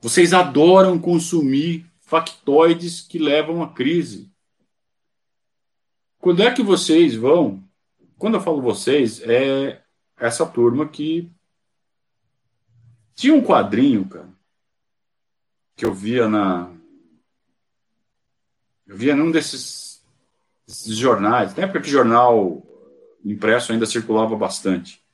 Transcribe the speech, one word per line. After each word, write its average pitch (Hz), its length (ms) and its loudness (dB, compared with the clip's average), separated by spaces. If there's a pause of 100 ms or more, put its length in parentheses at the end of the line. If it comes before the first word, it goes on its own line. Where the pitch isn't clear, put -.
Vocês 170 320 2
adoram 180 640 4
consumir 165 880 -2 (140)
factoides 165 1000 0
que - 180 -14
levam 156 440 -2
à - 100 -10
crise. 147 580 -6 (1900)
Quando 180 240 2
é 247 100 4
que 254 100 -2
vocês 165 520 2
vão? 117 480 0 (560)
Quando 220 160 -2
eu 190 60 -2
falo 151 200 -4
vocês, 123 600 -2
é 135 600 -2 (340)
essa 120 280 -4
turma 165 440 0
que 165 420 -8 (1800)
tinha 285 200 2
um 277 80 4
quadrinho, - 680 2
cara, - 200 -20 (1500)
que - 80 -10
eu 104 100 -2
via 110 340 -2
na, 92 420 -2 (2250)
eu 92 100 -20
via 135 200 0
num 160 140 0
desses, - 720 -6 (640)
desses - 300 -12
jornais, 110 580 0
na 175 100 -4
época 190 160 -6
que 151 100 -10
jornal 117 720 2 (640)
impresso 107 480 -2
ainda 113 140 -2
circulava 110 500 -2
bastante. 95 680 -6 (120)